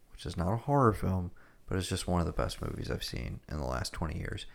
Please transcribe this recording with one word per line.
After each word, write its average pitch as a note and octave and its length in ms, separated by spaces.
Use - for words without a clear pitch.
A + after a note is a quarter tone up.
which - 120
is E2+ 140
not F2 160
a - 100
horror C#3 300
film, F#2 360
but - 100
it's F#2 120
just - 200
one F2+ 120
of E2 60
the E2 60
best - 300
movies - 280
I've - 140
seen - 360
in D2+ 80
the C#2+ 80
last B1+ 260
twenty - 240
years. - 380